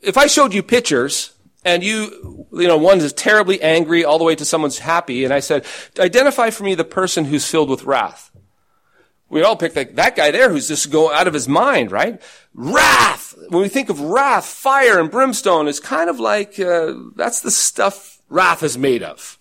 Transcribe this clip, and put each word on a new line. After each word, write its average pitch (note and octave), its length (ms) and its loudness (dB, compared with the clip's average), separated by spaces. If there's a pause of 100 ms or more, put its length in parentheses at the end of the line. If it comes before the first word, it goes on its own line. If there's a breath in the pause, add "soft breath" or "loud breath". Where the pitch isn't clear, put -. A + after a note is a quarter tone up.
if G3+ 160 -2
I C#4+ 120 6
showed C#4 260 2
you G3+ 80 -2
pictures, C#3+ 720 -2 (280)
and F3 220 0
you, - 680 -8
you F3 140 0
know, E3+ 120 4
one F3+ 220 6
is D3 120 -2
terribly G3+ 480 2
angry E3 460 2
all D3+ 100 2
the E3 80 0
way D#3+ 120 2
to D3+ 100 -10
someone's D3+ 320 -2
happy, D#3 460 -4
and C3 100 0
I C#3+ 60 0
said, C#3 260 -4 (320 loud breath)
"Identify A#3+ 500 2
for G#3 160 -8
me G3 100 0
the D#3+ 100 -2
person F3 420 -2
who's C#3 200 -4
filled D#3 220 0
with C3 160 -4
wrath." B2+ 460 -4 (1000)
We'd D#3 120 0
all G#3 140 4
pick E3 180 -4
that, - 220 -4
that - 200 2
guy D3+ 140 2
there A#3 180 4
who's D3 200 -2
just D3 220 -4
going D#3 240 2
out F3+ 140 2
of D#3+ 60 -4
his B2+ 120 -4
mind, D#3 460 0
right? D#3+ 260 -2 (360 loud breath)
Wrath! A3 800 0 (160)
When E3+ 100 0
we G3 80 0
think B3+ 220 -4
of D3+ 100 -4
wrath, A3 460 0
fire C4+ 520 2
and D#3+ 120 0
brimstone G3 580 0
is C#3+ 120 -6
kind D#4+ 280 -4
of C#4+ 100 -4
like, G#3 400 -2
uh, E3+ 360 -2 (200)
that's - 280 -4
the A#3+ 80 -6
stuff - 800 -4
wrath E3+ 320 0
is C3 160 -4
made B2+ 240 0
of. - 380 -16